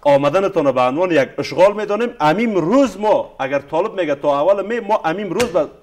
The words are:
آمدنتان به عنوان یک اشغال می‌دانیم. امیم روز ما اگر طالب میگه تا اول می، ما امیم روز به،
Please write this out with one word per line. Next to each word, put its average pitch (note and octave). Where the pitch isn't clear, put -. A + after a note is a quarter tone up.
آمدنتان C#3+
به B2+
عنوان D3+
یک C3
اشغال E3
می‌دانیم. G#3
امیم G3
روز G3
ما G3
اگر C3+
طالب F#3
میگه D3
تا C#3+
اول F#3+
می، A#3
ما G#3
امیم F#3
روز G3
به، G#3+